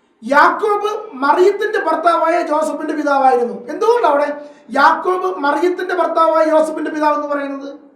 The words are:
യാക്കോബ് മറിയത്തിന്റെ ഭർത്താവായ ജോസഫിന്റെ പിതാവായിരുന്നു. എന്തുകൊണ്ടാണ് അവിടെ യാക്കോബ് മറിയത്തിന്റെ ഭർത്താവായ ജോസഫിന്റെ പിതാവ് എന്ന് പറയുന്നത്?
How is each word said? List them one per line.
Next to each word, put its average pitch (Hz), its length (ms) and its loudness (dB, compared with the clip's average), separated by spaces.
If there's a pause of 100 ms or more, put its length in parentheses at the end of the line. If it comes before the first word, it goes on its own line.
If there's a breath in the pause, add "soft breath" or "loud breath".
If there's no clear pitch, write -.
(240)
യാക്കോബ് 339 880 0
മറിയത്തിന്റെ 370 680 2
ഭർത്താവായ 330 640 2
ജോസഫിന്റെ 302 520 -2
പിതാവായിരുന്നു. 262 600 2
എന്തുകൊണ്ടാണ് 359 600 0
അവിടെ 285 360 -4 (220 loud breath)
യാക്കോബ് 359 640 0
മറിയത്തിന്റെ 349 580 -2
ഭർത്താവായ 330 500 2
ജോസഫിന്റെ 311 460 0
പിതാവ് 302 240 0
എന്ന് 294 120 -4
പറയുന്നത്? 277 520 -8 (160)